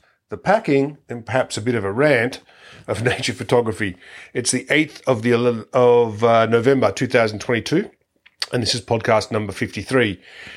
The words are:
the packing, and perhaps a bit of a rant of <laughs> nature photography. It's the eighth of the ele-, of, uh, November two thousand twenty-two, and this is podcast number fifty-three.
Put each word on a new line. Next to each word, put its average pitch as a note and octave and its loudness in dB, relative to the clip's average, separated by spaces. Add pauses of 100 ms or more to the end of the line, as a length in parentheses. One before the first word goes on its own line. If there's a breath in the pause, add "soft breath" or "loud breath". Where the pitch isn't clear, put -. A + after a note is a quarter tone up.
(280)
the G#2+ -12
packing, D3 0 (100)
and A#2 -12
perhaps - -4
a A2 -6
bit A#2+ -2
of G#2 -2
a G2 -4
rant B2+ 0 (440 loud breath)
of G#2+ -4
<laughs> - -
nature B2 -2
photography. G#2+ -2 (380 loud breath)
It's B2+ -4
the B2 -4
eighth D3+ -2
of A#2 0
the A#2+ 2
ele-, A#2 0
of, A#2+ 4
uh, A#2 6
November A2+ 2
two - -4
thousand A2+ 2
twenty-two, B2+ -2 (640)
and B2 0
this G#2+ -2
is A#2 -6
podcast A2 0
number G#2 -4
fifty-three. A2 -2 (360 loud breath)